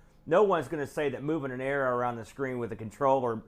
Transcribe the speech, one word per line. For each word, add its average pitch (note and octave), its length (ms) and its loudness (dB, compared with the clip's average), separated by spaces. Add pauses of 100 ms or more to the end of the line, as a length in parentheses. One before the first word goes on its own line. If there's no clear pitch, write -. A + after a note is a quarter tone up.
(260)
no E3+ 160 4
one's F3 240 2
gonna C#3+ 200 -4
say D3 240 -2
that B2 120 -8
moving C#3+ 300 -2
an B2+ 80 -6
arrow C3+ 340 0
around B2 220 0
the A2+ 80 -8
screen B2+ 340 -6
with A2+ 140 -4
a G#2 40 -10
controller A#2+ 720 2